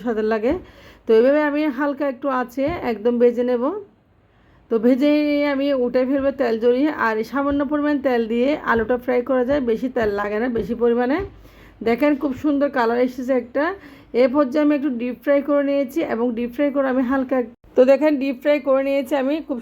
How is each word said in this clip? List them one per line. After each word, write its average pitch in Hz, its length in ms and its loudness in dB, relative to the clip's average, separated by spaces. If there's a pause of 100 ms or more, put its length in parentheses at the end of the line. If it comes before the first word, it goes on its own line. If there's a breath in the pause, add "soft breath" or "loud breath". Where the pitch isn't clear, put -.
স্বাদের 220 280 -2
লাগে। 226 200 0 (520 loud breath)
তো - 140 0
এইভাবে 277 300 4
আমি 294 120 -2 (180)
হালকা 285 340 -2
একটু 262 140 -8 (140)
আছে 269 240 -4 (260)
একদম 226 320 -2
ভেজে 240 280 4
নেব। 240 120 0 (1080 soft breath)
তো 233 40 0 (100)
ভেজে 254 240 4 (200)
নিয়ে 294 260 0
আমি 269 120 -2 (180)
উঠে 247 240 0
ফেলবো 277 220 0 (100)
তেল 240 220 0
জড়িয়ে। 254 280 2 (160)
আর 220 160 0
এই 220 100 -10
সামান্য 277 280 0 (100)
পরিমাণ 294 260 0 (100)
তেল 247 160 2 (100)
দিয়ে 240 160 2 (220)
আলুটা 226 340 0
ফ্রাই 247 160 0 (100)
করা 254 180 2
যায়, 285 120 0 (100)
বেশি 220 260 -2
তেল 220 140 0 (100)
লাগে 208 220 -4
না 247 40 -2 (120)
বেশি 220 240 -4
পরিমাণে। 247 360 2 (720 loud breath)
দেখেন 269 240 2 (100)
খুব 285 100 -2 (100)
সুন্দর 285 340 0
কালার 233 320 0
এসেছে 254 240 -6 (100)
একটা। 262 220 -4 (580 loud breath)
এ - 20 6 (100)
পর্যায়ে 294 300 2
আমি 294 140 4
একটু 277 120 -4 (100)
ডিপ 247 240 -6
ফ্রাই 285 240 2
করে 285 220 2
নিয়েছি, 277 300 -2 (120)
এবং 226 140 -2 (100)
ডিপ 240 200 -4
ফ্রাই 285 200 2
করে 277 180 0
আমি 262 160 2
হালকা 269 300 -2
এক-, 233 120 -6 (240)
তো 247 40 8 (100)
দেখেন 285 220 4 (100)
ডিপ 269 200 -2
ফ্রাই 294 240 2
করে 269 220 2
নিয়েছি 277 240 -2 (100)
আমি 269 120 0 (140)
খুব 254 140 -6